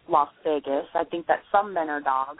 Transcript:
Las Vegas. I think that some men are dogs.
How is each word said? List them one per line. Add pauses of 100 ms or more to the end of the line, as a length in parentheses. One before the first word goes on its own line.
Las (140)
Vegas.
I
think
that
some
men
are
dogs.